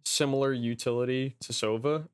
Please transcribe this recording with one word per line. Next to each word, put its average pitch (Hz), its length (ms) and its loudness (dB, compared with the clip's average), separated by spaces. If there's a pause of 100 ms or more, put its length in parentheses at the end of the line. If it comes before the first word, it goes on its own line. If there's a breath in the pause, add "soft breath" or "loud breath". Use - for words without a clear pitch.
similar 135 480 2
utility 123 880 0
to - 120 -10
Sova, 127 600 0